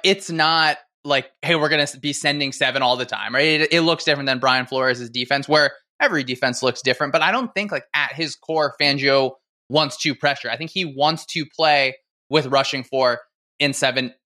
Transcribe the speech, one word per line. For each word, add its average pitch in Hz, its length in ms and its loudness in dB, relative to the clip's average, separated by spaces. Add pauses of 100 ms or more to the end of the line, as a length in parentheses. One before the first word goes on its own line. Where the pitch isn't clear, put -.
it's 196 260 0
not 160 480 2 (280)
like, 139 260 0 (100)
"Hey, 165 140 0
we're 151 140 2
gonna 147 140 2
s-, 143 120 -6
be 143 180 -6
sending 143 380 -4
seven 131 300 -2
all 123 160 2
the 123 80 -4
time," 107 280 -8
right? 151 280 2
It, 160 120 0
it 170 80 4
looks 160 220 0
different 143 240 0
than 131 120 0
Brian 127 260 2
Flores' 127 440 -2
defense, 123 380 -2
where 147 240 4 (300)
every 180 220 0
defense 123 380 -2
looks 127 200 0
different. 135 320 0
But 160 80 2
I 170 100 2
don't 240 220 -4
think, 202 180 -6
like, 143 220 -6
at 143 200 -2
his 147 220 -6
core, 156 460 -2
Fangio 135 520 2 (360)
wants 147 280 0
to 143 180 -2
pressure. 139 340 -2
I 120 80 -4
think 160 140 -10
he 185 120 -4
wants 151 440 -2
to 156 180 -6
play 143 500 2 (340)
with 143 180 2
rushing 135 360 0
four 123 380 0 (380)
in 143 140 0
seven 127 400 -2 (120)